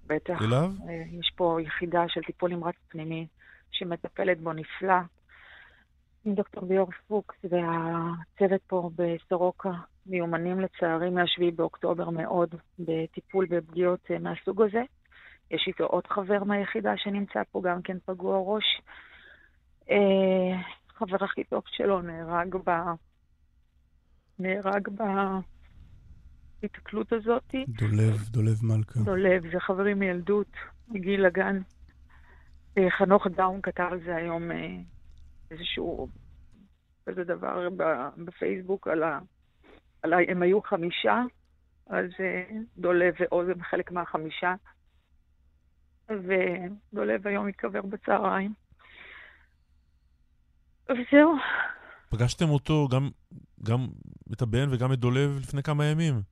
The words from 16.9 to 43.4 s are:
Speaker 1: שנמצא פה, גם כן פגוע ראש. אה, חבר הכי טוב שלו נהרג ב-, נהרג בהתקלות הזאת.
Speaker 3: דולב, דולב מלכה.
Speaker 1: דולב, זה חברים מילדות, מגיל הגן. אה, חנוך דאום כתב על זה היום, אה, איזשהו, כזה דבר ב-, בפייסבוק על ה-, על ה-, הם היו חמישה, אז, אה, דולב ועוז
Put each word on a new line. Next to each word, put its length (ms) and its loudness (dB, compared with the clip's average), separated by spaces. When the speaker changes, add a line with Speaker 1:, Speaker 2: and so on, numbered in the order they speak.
Speaker 1:
שנמצא 460 -4
פה, 120 -4
גם 180 0
כן 220 -6
פגוע 340 -2
ראש. 440 0
אה, 720 4
חבר 360 -4
הכי 200 -6
טוב 220 -4
שלו 360 0
נהרג 640 -4
ב-, 300 0
נהרג 500 -2
בהתקלות 500 -6
הזאת. 420 0
Speaker 3:
דולב, 640 2
דולב 340 2
מלכה. 400 0
Speaker 1:
דולב, 380 4
זה 80 0
חברים 380 0
מילדות, 540 0
מגיל 380 2
הגן. 320 2
אה, 120 6
חנוך 360 6
דאום 340 0
כתב 300 -4
על 140 -6
זה 120 -4
היום, 340 -4
אה, 260 -8
איזשהו, 580 -6
כזה 180 -6
דבר 520 -4
ב-, 320 0
בפייסבוק 640 -4
על 140 0
ה-, 180 -2
על 100 0
ה-, 180 4
הם 120 0
היו 200 4
חמישה, 600 0
אז, 240 -2
אה, 240 -4
דולב 440 4
ועוז 280 0